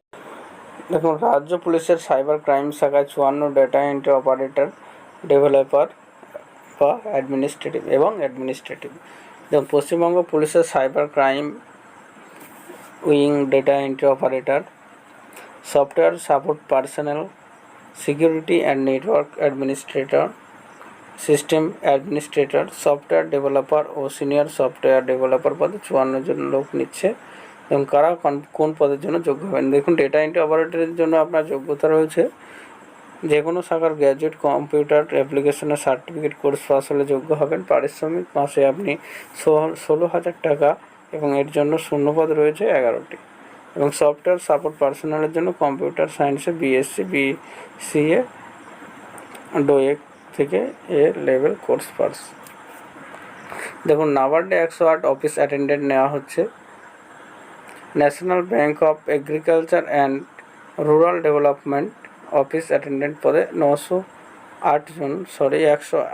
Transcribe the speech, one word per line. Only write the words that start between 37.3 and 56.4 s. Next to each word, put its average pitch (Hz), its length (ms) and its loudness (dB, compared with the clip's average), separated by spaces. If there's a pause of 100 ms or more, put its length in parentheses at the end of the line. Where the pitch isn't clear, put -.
হবেন। 151 280 -2 (100)
পারিশ্রমিক 156 640 -2
মাসে 143 300 0
আপনি 143 260 0 (500)
ষো-, 160 340 2 (120)
ষোলো 160 260 2
হাজার 175 280 -4
টাকা 151 340 2 (360)
এবং 151 180 -2 (120)
এর 139 100 -4
জন্য 151 260 0
শূন্যপদ 156 540 0
রয়েছে 151 320 0 (160)
এগারোটি। - 380 -2 (580)
এবং 147 160 0
সফটওয়্যার 160 560 0
সাপোর্ট 151 320 0
পার্সোনালের 151 540 -2
জন্য 170 160 -2 (140)
কম্পিউটার 143 440 -2 (100)
সায়েন্সে 143 340 -2
বিএসসি, 139 520 -2
বিসিএ, 156 1160 -2 (1500)
ডোয়েক 139 300 2 (400)
থেকে 151 220 0 (300)
এ 160 220 2 (160)
লেভেল 135 260 2 (120)
কোর্স - 200 -2 (120)
পাস। - 180 -2 (1700)
দেখুন, 156 200 4 (120)
নাবার্ডে 165 360 2
একশো 165 320 0
আট 160 180 2
অফিস 139 300 0
অ্যাটেন্ডেন্ট 143 560 0
নেওয়া 135 220 4
হচ্ছে। 143 280 -4 (1600)